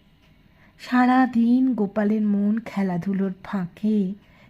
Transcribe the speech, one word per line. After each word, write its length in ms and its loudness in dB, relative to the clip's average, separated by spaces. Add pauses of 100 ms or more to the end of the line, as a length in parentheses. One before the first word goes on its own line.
(800)
সারা 480 2
দিন 480 2
গোপালের 480 0
মন 420 0
খেলাধুলোর 720 -4 (100)
ফাঁকে 680 -4 (360)